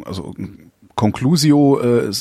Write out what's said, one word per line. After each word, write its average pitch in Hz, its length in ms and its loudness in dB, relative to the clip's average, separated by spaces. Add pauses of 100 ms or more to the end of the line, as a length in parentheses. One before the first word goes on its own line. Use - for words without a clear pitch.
also 90 320 -12 (600)
Conclusio, 143 840 2
äh, 120 420 0